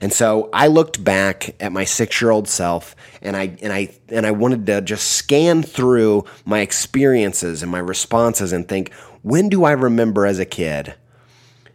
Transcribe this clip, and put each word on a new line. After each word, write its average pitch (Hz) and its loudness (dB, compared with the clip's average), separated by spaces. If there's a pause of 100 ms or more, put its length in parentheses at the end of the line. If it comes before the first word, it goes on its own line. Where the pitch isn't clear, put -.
And 101 -4
so 110 2
I 135 4
looked 156 2
back 95 0
at 101 -6
my 95 -4
six-year-old 107 0
self, 87 -4 (260)
and 98 -8
I, 95 -6
and 104 -8
I, 98 -4 (200)
and 113 0
I 110 0
wanted 113 0
to 101 0
just 98 -6
scan 160 2
through 113 2 (200)
my 104 0
experiences 101 0
and 87 -6
my 90 -4
responses 98 -2
and 87 -4
think, 95 -6 (300)
"When 160 0
do 190 2
I 147 6
remember 117 2
as 98 0
a 92 -2
kid 76 -6 (800)